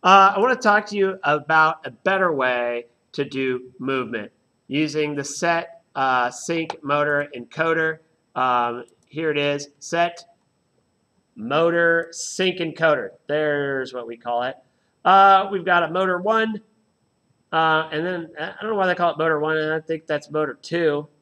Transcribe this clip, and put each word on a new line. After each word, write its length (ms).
Uh, 340
I 20
wanna 180
talk 320
to 80
you 280
about 600
a 40
better 440
way 500
to 120
do 540
movement 520
using 460
the 100
set, 600
uh, 360
sync 540
motor 500
encoder. 680
Um, 500
here 240
it 80
is, 400
set 440
motor 760
sync 480
encoder. 540
There's 680
what 120
we 120
call 240
it. 140
Uh, 480
we've 140
got 180
a 80
motor 300
one, 400
uh, 380
and 140
then, 240
I 220
don't 120
know 40
why 100
they 80
call 180
it 60
motor 220
one, 160
and 160
I 80
think 260
that's 240
motor 300
two. 480